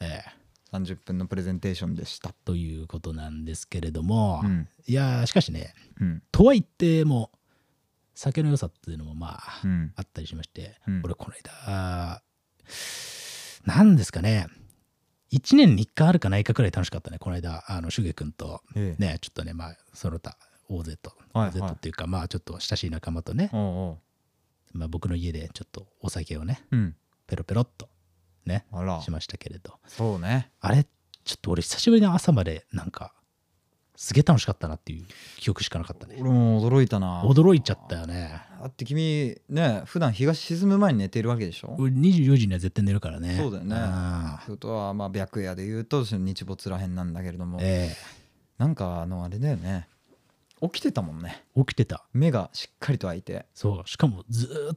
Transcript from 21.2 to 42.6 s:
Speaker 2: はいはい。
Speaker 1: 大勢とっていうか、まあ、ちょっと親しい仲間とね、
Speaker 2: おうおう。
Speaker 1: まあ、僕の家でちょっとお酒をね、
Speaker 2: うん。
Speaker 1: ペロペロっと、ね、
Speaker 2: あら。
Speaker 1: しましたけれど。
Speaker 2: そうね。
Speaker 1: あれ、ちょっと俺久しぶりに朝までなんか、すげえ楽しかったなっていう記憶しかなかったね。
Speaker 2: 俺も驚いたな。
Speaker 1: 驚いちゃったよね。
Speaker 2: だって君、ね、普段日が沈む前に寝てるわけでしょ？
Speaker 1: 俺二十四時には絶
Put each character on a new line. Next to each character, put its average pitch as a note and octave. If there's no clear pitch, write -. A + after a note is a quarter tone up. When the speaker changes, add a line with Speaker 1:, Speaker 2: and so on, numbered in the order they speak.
Speaker 2:
は A2
い -
は -
い。 -
Speaker 1:
大 -
勢 F#2
と G2
っ E2+
て -
い -
う E2
か、 F2+
ま F2+
あ、 F2+
ち -
ょ -
っ -
と -
親 -
し -
い E2+
仲 E2+
間 E2
と -
ね、 F#3+
Speaker 2:
お -
う G#2+
お F2+
う。 E2+
Speaker 1:
ま E2
あ、 E2
僕 E2
の F2
家 E2+
で D#2+
ち -
ょ -
っ -
と -
お G2
酒 D#2+
を D#2
ね、 A2
Speaker 2:
う C3+
ん。 F#2+
Speaker 1:
ペ -
ロ E2+
ペ -
ロ A2+
っ B2
と、 -
ね、 F#2
Speaker 2:
あ F2+
ら。 F2+
Speaker 1:
し D#2
ま E2
し -
た -
け -
れ F2+
ど。 -
Speaker 2:
そ A2+
う -
ね。 A#2
Speaker 1:
あ G#2+
れ、 C#3
ち -
ょ -
っ -
と -
俺 F2+
久 -
し -
ぶ A#3
り G#3+
に G3+
朝 F3+
ま A2+
で D#2
な F#2
ん -
か、 -
す -
げ C3
え -
楽 C3+
し -
か -
っ -
た -
な D#2
っ -
て -
い E2
う F2+
記 -
憶 -
し -
か -
な E2
か -
っ -
た -
ね。 -
Speaker 2:
俺 C3
も A#2
驚 C3+
い A2
た G#2
な。 F2+
Speaker 1:
驚 D#3
い C#3
ち -
ゃ G2
っ -
た -
よ E2
ね。 E2+
Speaker 2:
だ -
っ C3
て -
君、 D3+
ね、 C#3
普 -
段 C#3
日 G#2+
が D#3
沈 E3+
む G3
前 G3+
に A2+
寝 G2
て A2+
る A2+
わ A#2+
け G#2+
で E2+
し -
ょ？ B2+
Speaker 1:
俺 C3
二 D3+
十 E3
四 C3+
時 A2+
に F#2+
は F2+
絶 F2+